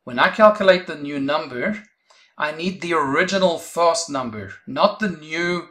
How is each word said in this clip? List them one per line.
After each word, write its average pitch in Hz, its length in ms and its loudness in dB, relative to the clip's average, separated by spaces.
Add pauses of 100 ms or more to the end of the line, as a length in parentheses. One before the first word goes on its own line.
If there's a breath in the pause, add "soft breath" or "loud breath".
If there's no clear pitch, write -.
when 123 140 -6
I 151 120 4
calculate 208 560 6
the 160 100 -8
new 143 240 -6
number, 147 600 -4 (540 soft breath)
I 151 160 -4
need 175 280 -6
the 170 140 -2
original 170 640 0
first 165 520 0
number, 110 440 -8 (120)
not 170 320 2
the 214 120 -2
new 165 600 -4